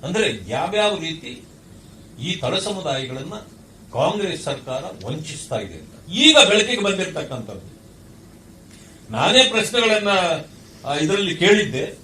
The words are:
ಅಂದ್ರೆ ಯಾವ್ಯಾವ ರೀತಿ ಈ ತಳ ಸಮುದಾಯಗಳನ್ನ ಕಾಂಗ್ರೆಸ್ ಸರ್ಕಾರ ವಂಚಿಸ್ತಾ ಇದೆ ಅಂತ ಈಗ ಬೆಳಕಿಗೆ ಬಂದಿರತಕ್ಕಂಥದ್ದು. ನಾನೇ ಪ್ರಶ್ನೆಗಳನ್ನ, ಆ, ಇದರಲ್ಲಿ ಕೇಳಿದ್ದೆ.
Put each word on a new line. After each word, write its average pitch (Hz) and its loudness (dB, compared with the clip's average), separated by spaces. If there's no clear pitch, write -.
ಅಂದ್ರೆ 185 0
ಯಾವ್ಯಾವ 202 0
ರೀತಿ 160 -10
ಈ - -4
ತಳ 127 -2
ಸಮುದಾಯಗಳನ್ನ 139 -6
ಕಾಂಗ್ರೆಸ್ 180 0
ಸರ್ಕಾರ 131 -6
ವಂಚಿಸ್ತಾ 135 -6
ಇದೆ - -14
ಅಂತ - -20
ಈಗ 311 8
ಬೆಳಕಿಗೆ 214 2
ಬಂದಿರತಕ್ಕಂಥದ್ದು. 156 -6
ನಾನೇ 202 6
ಪ್ರಶ್ನೆಗಳನ್ನ, 214 2
ಆ, 139 -2
ಇದರಲ್ಲಿ 190 2
ಕೇಳಿದ್ದೆ. 175 4